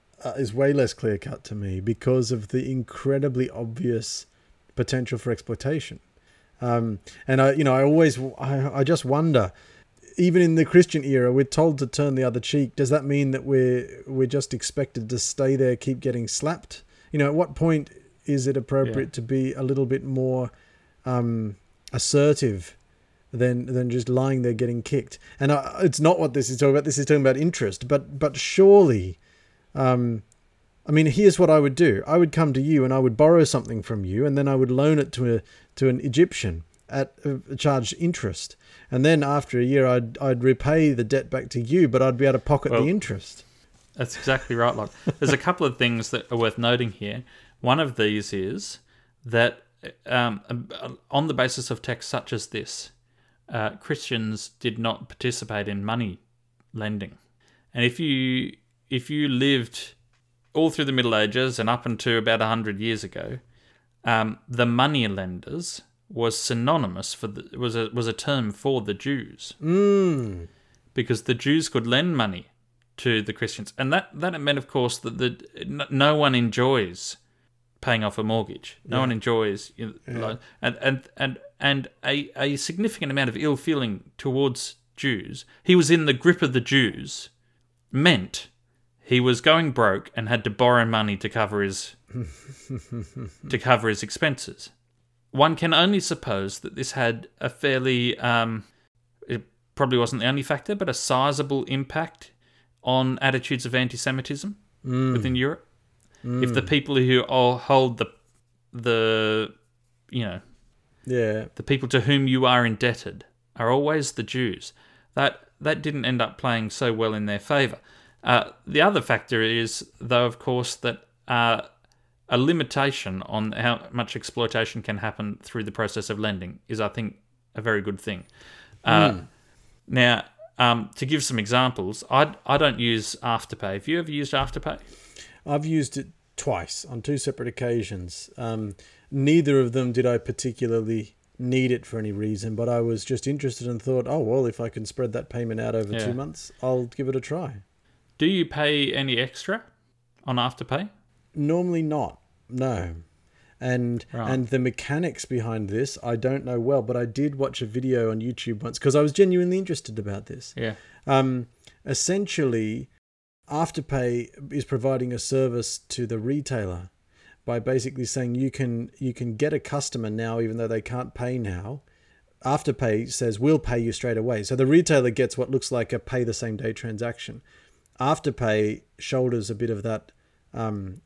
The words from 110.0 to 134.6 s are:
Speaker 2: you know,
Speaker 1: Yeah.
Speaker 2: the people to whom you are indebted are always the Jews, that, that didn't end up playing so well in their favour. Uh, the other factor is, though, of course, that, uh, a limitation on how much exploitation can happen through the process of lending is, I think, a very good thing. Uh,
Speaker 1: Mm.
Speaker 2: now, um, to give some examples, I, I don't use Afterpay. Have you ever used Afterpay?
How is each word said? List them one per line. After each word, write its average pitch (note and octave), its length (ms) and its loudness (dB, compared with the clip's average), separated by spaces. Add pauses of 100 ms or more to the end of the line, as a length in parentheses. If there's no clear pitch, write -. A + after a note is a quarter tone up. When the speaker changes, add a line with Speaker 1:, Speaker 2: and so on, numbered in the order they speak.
Speaker 2:
you B2 120 -4
know, F#2 180 -8 (640)
Speaker 1:
Yeah. A2+ 400 -2 (100)
Speaker 2:
the B2 80 -10
people C3+ 260 -2
to B2+ 120 2
whom C#3 260 2
you C3 180 2
are B2 200 4
indebted A2+ 600 -4 (300)
are A#2 160 0
always D3 420 0
the A#2 100 -6
Jews, A#2 500 -6 (420)
that, C#3 240 0 (200)
that D3+ 220 -2
didn't D3 240 -4
end B2 160 0
up G#2+ 160 -4
playing A2+ 320 -2
so A#2+ 240 -2
well A2 220 0
in G#2 100 -4
their G#2 140 -4
favour. C#3 400 0 (440)
Uh, A#2+ 280 2 (160)
the - 140 2
other G3 200 4
factor A2+ 400 0
is, A2+ 480 -2 (100)
though, B2 280 2
of A#2 120 -6
course, B2 360 -4
that, - 300 -6 (220)
uh, A#2 340 2 (680)
a B2 100 2
limitation C#3 840 0
on G#2+ 300 -4
how A#2 380 -2
much A#2+ 240 -6
exploitation A2+ 680 -4
can G#2 160 -6
happen G#2+ 440 -6
through A2+ 200 -8
the G#2 80 -8
process G#2+ 400 -6
of G#2 80 -6
lending F#2+ 480 -6
is, A2 140 -6
I G#2+ 80 0
think, G#2+ 280 -8 (380)
a A2 60 -8
very G#2+ 200 0
good G2 200 -6
thing. G2 240 -8 (580)
Uh, G#2+ 280 6
Speaker 1:
Mm. F2+ 160 -8 (600)
Speaker 2:
now, A#2+ 380 4 (320)
um, A#2 380 4
to - 100 -6
give C#3+ 180 0
some B2 140 -2
examples, A2 720 0
I, D3+ 240 4 (140)
I C#3 100 4
don't C#3 220 2
use A#2 420 0
Afterpay. A2 520 -4
Have G2+ 140 -8
you E3 120 0
ever D#3+ 100 -6
used D3 240 -4
Afterpay? C3+ 460 -4 (640)